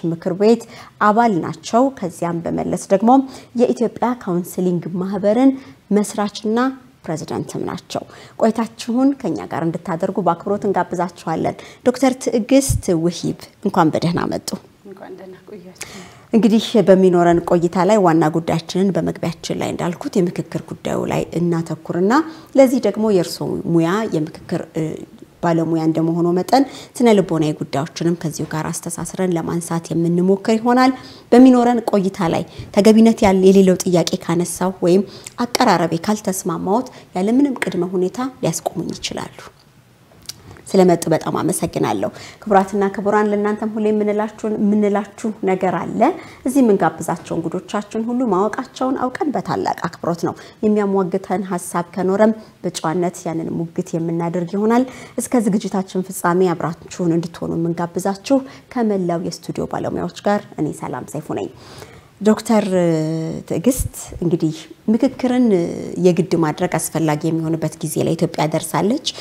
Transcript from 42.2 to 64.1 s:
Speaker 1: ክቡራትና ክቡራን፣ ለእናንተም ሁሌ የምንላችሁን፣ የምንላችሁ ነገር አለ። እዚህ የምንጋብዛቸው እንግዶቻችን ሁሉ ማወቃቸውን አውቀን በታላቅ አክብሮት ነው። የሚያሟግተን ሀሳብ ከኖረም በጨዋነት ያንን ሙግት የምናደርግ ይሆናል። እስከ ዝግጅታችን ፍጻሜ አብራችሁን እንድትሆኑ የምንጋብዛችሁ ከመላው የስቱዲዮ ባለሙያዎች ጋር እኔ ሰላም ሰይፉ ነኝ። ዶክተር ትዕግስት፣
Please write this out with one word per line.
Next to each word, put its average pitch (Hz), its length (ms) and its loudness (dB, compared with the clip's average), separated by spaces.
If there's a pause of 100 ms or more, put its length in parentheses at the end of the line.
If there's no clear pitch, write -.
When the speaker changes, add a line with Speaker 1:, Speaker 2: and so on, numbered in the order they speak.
Speaker 1:
ክቡራትና 196 500 0
ክቡራን፣ 208 400 0
ለእናንተም 208 420 -2
ሁሌ 214 160 -4
የምንላችሁን፣ 214 680 -2
የምንላችሁ 208 760 0 (120)
ነገር 185 340 0
አለ። 180 240 -4 (420)
እዚህ 277 160 0
የምንጋብዛቸው 175 760 0
እንግዶቻችን 180 680 -6
ሁሉ 240 220 -2
ማወቃቸውን 214 720 -2
አውቀን 254 320 -4
በታላቅ 190 540 -2
አክብሮት 170 400 -6
ነው። 143 100 -2 (280)
የሚያሟግተን 196 840 0
ሀሳብ 175 440 -4
ከኖረም 202 420 2 (260)
በጨዋነት 175 640 -4
ያንን 165 340 -6
ሙግት 170 360 -6
የምናደርግ 170 640 -4
ይሆናል። 226 340 2 (320)
እስከ 247 240 0
ዝግጅታችን 190 640 -2
ፍጻሜ 180 420 0
አብራችሁን 170 640 -4
እንድትሆኑ 170 400 -4
የምንጋብዛችሁ 175 840 -2 (320)
ከመላው 190 520 -2
የስቱዲዮ - 440 -8
ባለሙያዎች - 560 -6
ጋር 208 200 0 (120)
እኔ - 220 -4
ሰላም 143 320 -10
ሰይፉ 151 260 -10
ነኝ። 98 160 -6 (720)
ዶክተር 214 440 2 (800)
ትዕግስት፣ - 460 -2 (280)